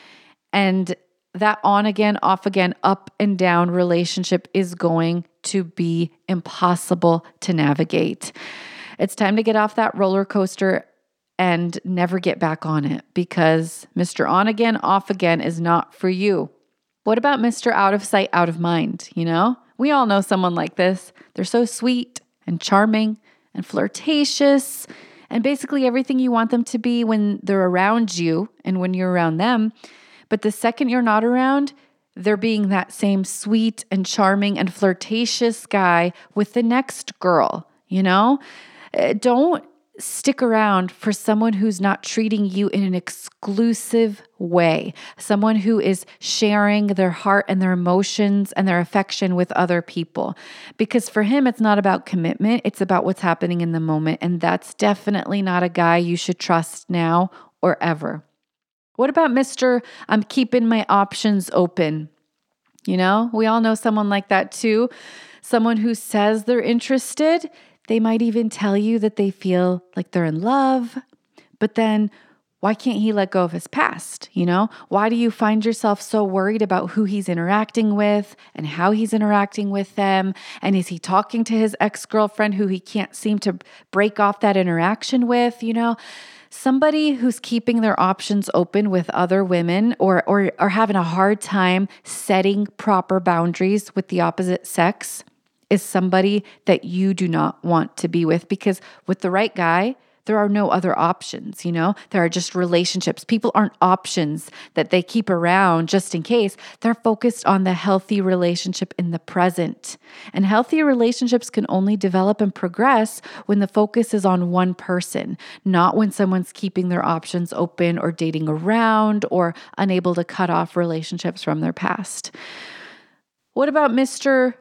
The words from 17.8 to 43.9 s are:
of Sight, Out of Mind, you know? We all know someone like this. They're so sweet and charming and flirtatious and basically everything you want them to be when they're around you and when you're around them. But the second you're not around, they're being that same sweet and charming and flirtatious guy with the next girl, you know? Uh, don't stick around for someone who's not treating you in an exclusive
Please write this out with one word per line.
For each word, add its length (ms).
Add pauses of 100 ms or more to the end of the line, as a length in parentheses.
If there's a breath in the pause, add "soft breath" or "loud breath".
of 120
Sight, 260
Out 160
of 120
Mind, 560
you 100
know? 320 (200 soft breath)
We 140
all 140
know 160
someone 340
like 220
this. 340 (220 soft breath)
They're 100
so 220
sweet 560 (260)
and 140
charming 580 (340 soft breath)
and 120
flirtatious 1200 (420 loud breath)
and 140
basically 420
everything 340
you 120
want 200
them 120
to 140
be 260
when 400
they're 220
around 520
you 300 (160)
and 160
when 140
you're 180
around 260
them. 360 (560 loud breath)
But 120
the 100
second 380
you're 120
not 220
around, 500 (420 soft breath)
they're 220
being 320
that 220
same 340
sweet 640
and 140
charming 520
and 160
flirtatious 920
guy 480 (200 loud breath)
with 200
the 100
next 560
girl, 480 (200)
you 140
know? 380 (580 loud breath)
Uh, 160
don't 500 (340)
stick 460
around 480
for 220
someone 400
who's 260
not 240
treating 420
you 240
in 140
an 100
exclusive 1300 (160)